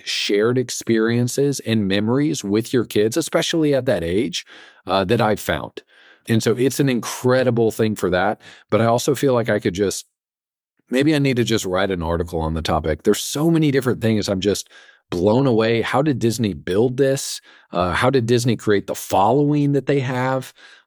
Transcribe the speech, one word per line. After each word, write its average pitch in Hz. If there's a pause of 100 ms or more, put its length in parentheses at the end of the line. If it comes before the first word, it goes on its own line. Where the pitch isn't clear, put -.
shared 110
experiences 123
and 110
memories 123
with 104
your 127
kids, 110
especially 165
at 127
that 101
age, 104 (400)
uh, 95
that 110
I've 107
found. 71 (460)
And 113
so 113
it's 123
an 143
incredible 123
thing 110
for 95
that. 92 (300)
But 104
I 113
also 120
feel 135
like 117
I 104
could 101
just 98 (840)
maybe 143
I 143
need 135
to 120
just 104
write 95
an 87
article 85
on 80
the 80
topic. 80
There's 101
so 151
many 160
different 127
things 107
I'm 95
just 98 (400)
blown 107
away. 113
How 127
did 143
Disney 113
build 101
this? 135 (300)
Uh, 87
how 127
did 127
Disney 120
create 101
the -
following 143
that 135
they 143
have? 127 (340)